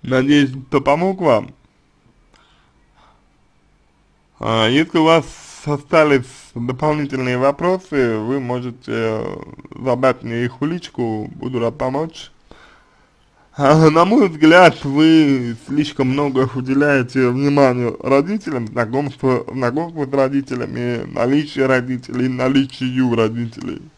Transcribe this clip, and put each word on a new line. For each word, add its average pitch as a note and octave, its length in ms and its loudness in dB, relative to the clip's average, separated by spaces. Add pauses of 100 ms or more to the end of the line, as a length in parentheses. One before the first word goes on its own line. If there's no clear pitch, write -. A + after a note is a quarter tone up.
Надеюсь, C3+ 480 2 (180)
что C#3+ 120 2
помог E3+ 400 0
вам. B2 340 2 (2750)
А, A2 280 0
если D#3 300 0
у D#3+ 80 4
вас E3 220 4 (400)
остались D3 580 2 (300)
дополнительные C3 800 -4
вопросы, C#3+ 800 0
вы B2 240 -4
можете, B2 460 -8
э, A2+ 500 -4 (420)
задать B2+ 440 0
мне A#2 220 -4
их A#2+ 160 -6
в C#3+ 40 -2
личку, A#2+ 680 -6
буду B2 260 -6
рад A2+ 160 -2
помочь. C#3 540 -6 (1300)
А, D3+ 320 4
на E3 160 4
мой G#3+ 240 4
взгляд, D#3+ 540 6
вы C#3+ 720 2 (120)
слишком C#3+ 420 -2
много C3 460 0
уделяете C3 720 0
внимания C3 720 2
родителям, C#3+ 680 -2
знакомству, B2+ 840 -2
знакомству C#3+ 540 -4
с C3+ 80 -6
родителями, B2+ 1000 -2
наличию C#3 560 0
родителей, B2+ 600 -2
наличию B2+ 840 0
родителей. A2+ 680 -4 (160)